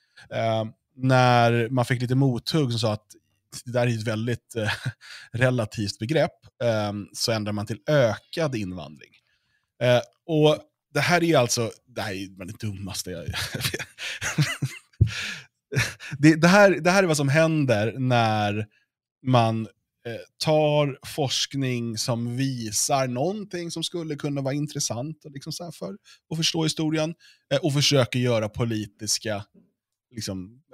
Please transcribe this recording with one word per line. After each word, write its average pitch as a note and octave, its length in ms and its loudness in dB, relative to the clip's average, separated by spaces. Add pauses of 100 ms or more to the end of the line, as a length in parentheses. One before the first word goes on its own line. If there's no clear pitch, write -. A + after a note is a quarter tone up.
(300)
Eh, A2+ 340 -2 (320)
när B2 720 4
man B2+ 160 0
fick B2 180 0
lite B2 120 0
mothugg C3+ 560 0
som A#2 80 -2
sa A2 140 0
att - 140 -8 (580)
det B2 80 -12
där B2 140 2
är B2 40 2
ett A2+ 160 -2
väldigt, A2+ 500 -4
eh, G#2+ 140 -2 (300)
<laughs> - 320 -20
relativt A#2 680 0
begrepp, B2+ 640 -2
eh, G#2+ 300 0 (200)
så - 200 -4
ändrar G#2+ 200 -4
man G#2 140 -4
till G#2 220 -10
ökad C#3 680 0
invandring. F2+ 580 -10 (720)
Eh, B2 180 4 (260)
och D3+ 320 4 (360)
det C#3+ 60 0
här E3+ 240 4
är E3 140 4
alltså, A#2 320 2 (160)
det A#2 140 -12
här G2 120 -6
är F#2+ 240 -8
bland F#2 140 -12
det A2 160 -10
dummaste F#2+ 440 -8
jag E2+ 160 -10
<laughs> F2+ 60 -6 (2750)
det, D#3 160 8
det D#3+ 140 4
här, G3 220 8
det D#3 200 2
här G3 120 4
är F#3 40 2
vad D#3 100 2
som C#3+ 120 0
händer C3+ 720 2
när A2 680 2 (600)
man, A2+ 400 4 (400)
eh, A2+ 140 -8 (240)
tar D3+ 640 2
forskning B2 920 -4
som A#2+ 380 -4
visar C3 720 -2
någonting F3 640 -6
som E3 120 -8
skulle D#3+ 340 -6
kunna C#3+ 240 -4
vara C3+ 140 -4
intressant D3 720 -6
och - 60 -18
liksom C3+ 220 -14
så F3 120 -12
här E3+ 60 -12
för F#3+ 260 -12 (360)
att D#3+ 40 -6
förstå D#3+ 280 0
historien, D#3 500 0 (380)
eh, C#3+ 60 2
och C#3+ 140 0
försöker C3+ 460 4
göra A#2 300 2
politiska, G#2+ 960 -4 (720)
liksom, G#2+ 460 -10 (140)